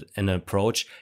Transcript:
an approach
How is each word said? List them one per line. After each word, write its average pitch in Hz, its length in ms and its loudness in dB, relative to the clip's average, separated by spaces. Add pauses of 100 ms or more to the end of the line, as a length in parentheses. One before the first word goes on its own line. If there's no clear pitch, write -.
(160)
an 98 140 0
approach 98 560 0 (160)